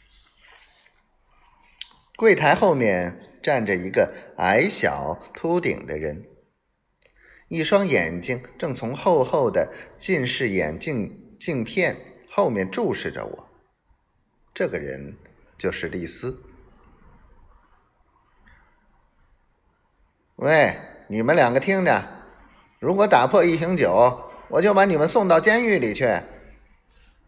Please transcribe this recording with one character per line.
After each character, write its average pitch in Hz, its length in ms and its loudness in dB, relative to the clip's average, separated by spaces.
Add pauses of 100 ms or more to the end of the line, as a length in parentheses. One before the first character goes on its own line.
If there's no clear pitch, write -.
(2250)
柜 220 180 4
台 151 200 2
后 180 200 2
面 95 680 -4
站 127 240 0
着 98 100 -2
一 95 140 -6
个 - 240 0 (240)
矮 104 280 2
小 76 560 -2 (120)
秃 170 260 -2
顶 120 240 -6
的 76 140 -10
人， 78 280 -10 (1200)
一 165 140 -4
双 196 240 2
眼 87 340 0
睛 123 220 -6 (160)
正 143 160 -6
从 123 220 -8
厚 165 260 2
厚 127 280 0
的 90 200 -2 (280)
近 156 280 -4
视 123 220 -4
眼 82 320 -4
镜 - 580 -8
镜 135 240 -6
片 - 680 -6
后 190 180 0
面 98 220 -4
注 185 240 -2
视 - 180 -8
着 55 140 -12
我。 50 220 -18 (1080)
这 190 120 -2
个 95 120 -6
人 71 400 -12 (400)
就 92 120 -4
是 85 180 -8
丽 87 180 -8
丝。 - 360 -12 (4000)
“喂， 135 380 4 (340)
你 107 140 -4
们 147 140 2
两 123 160 4
个 135 80 2
听 190 240 -2
着， 110 400 -2 (560)
如 170 160 -2
果 208 100 4
打 - 220 6
破 202 160 4
一 165 120 2
瓶 170 200 -2
酒， 117 480 4 (260)
我 165 120 2
就 208 120 4
把 196 100 6
你 185 120 2
们 151 120 2
送 202 200 2
到 165 100 8
监 220 260 2
狱 208 140 2
里 110 160 -2
去。” 131 100 -4 (1200)